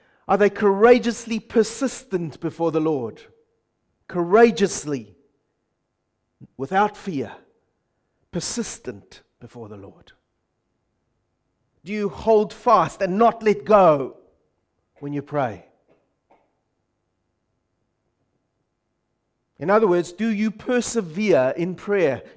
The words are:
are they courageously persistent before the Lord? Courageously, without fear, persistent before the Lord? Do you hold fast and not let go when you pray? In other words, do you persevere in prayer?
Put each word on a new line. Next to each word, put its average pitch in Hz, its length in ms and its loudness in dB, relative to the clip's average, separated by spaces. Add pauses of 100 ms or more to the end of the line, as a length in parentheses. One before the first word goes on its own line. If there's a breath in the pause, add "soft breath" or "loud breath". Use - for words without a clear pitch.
(280 soft breath)
are 190 100 2
they 202 120 4
courageously 214 880 2
persistent 202 1000 -4
before 165 320 -4
the 160 80 0
Lord? 143 420 -4 (840)
Courageously, 170 1080 0 (1400)
without 190 400 -2
fear, 135 360 -8 (960)
persistent - 920 -10 (180)
before 117 280 -18
the 104 100 -6
Lord? 98 360 -20 (1700)
Do 175 80 -12
you 208 180 -4
hold 214 420 2
fast 196 500 2
and 190 180 0
not 226 240 2
let 208 200 0
go 160 540 4 (840)
when 143 140 -10
you 143 80 -6
pray? 135 460 -6 (4000)
In 147 100 -4
other 220 160 4
words, 175 260 0
do 220 160 -6
you 214 220 -2
persevere 196 1080 0
in 180 200 -4
prayer? 175 480 -2 (140 loud breath)